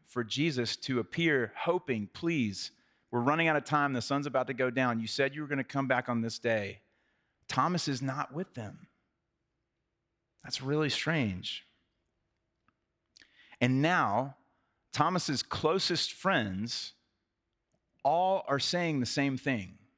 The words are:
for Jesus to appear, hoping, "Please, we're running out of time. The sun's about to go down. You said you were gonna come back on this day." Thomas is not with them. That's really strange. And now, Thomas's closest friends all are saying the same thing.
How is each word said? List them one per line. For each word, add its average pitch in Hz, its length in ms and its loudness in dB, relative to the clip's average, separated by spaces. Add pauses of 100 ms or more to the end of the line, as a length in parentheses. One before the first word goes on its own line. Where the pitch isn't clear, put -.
for 120 180 -4
Jesus 127 520 0
to 127 240 -2
appear, 139 560 0
hoping, 127 520 -2
"Please, 135 640 -2 (400)
we're 120 100 0
running 156 260 2
out 151 80 4
of 143 80 2
time. 143 300 2
The 120 80 -2
sun's 143 260 -2
about 127 200 0
to 135 60 -6
go 127 160 2
down. 120 300 2
You 113 80 -4
said 139 260 0
you 151 80 -8
were 147 60 -6
gonna 139 160 -2
come 139 240 -2
back 123 220 2
on 117 120 0
this 113 160 -4
day." 104 440 -2 (680)
Thomas 160 400 0
is 131 140 -2
not 135 320 -6
with 175 200 -8
them. 107 340 -12 (1600)
That's - 180 -6
really 147 280 0
strange. 120 760 -2 (1900)
And 127 220 4
now, 139 540 2 (560)
Thomas's 160 520 0
closest - 680 0
friends 113 800 -2 (1080)
all 180 440 2
are 139 120 2
saying 165 400 0
the 120 60 0
same 139 320 0
thing. 104 420 -4 (180)